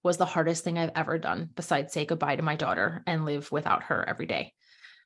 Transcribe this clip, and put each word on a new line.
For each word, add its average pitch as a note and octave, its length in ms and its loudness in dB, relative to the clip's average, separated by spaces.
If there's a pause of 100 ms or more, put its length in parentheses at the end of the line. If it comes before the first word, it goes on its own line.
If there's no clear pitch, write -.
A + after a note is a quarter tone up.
was F3+ 140 4
the F3+ 80 4
hardest E3 400 0
thing E3+ 140 0
I've E3 180 0
ever D#3+ 220 0
done E3 360 -2
besides D3+ 380 0
say D3+ 140 -2
goodbye D3 300 2
to D#3+ 60 -2
my D#3 140 0
daughter G#2 500 0
and D#3+ 180 2
live D3 280 -4
without D3 320 0
her - 240 0
every - 180 -4
day. D#2+ 280 -4 (520)